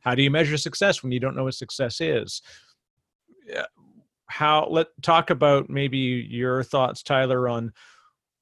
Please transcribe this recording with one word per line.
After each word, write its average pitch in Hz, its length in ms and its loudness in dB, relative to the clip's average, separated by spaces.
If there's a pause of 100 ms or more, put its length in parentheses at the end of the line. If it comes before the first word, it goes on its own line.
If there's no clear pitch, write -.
how 127 140 0
do 131 80 4
you 139 80 6
measure 151 260 2
success 175 460 -2
when 131 100 -6
you 127 80 -2
don't 131 160 -4
know 131 80 -2
what 131 100 -4
success - 460 -6
is? 135 420 -2 (1040)
Yeah. 165 200 -8 (600)
How, 151 420 2
let, 160 180 0 (140)
talk 165 280 4
about 143 400 4
maybe 135 280 -2
your 127 640 -2
thoughts, 131 380 0
Tyler, 127 460 2
on 117 240 -4 (680)